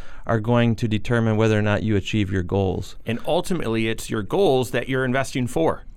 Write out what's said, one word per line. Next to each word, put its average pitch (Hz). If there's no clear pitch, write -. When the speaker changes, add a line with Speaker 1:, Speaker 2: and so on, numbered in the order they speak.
Speaker 1:
are 117
going 117
to 120
determine 110
whether 110
or 104
not 104
you 107
achieve 101
your 95
goals. 92
Speaker 2:
And 113
ultimately, 147
it's 110
your 113
goals 135
that -
you're 131
investing 127
for. 160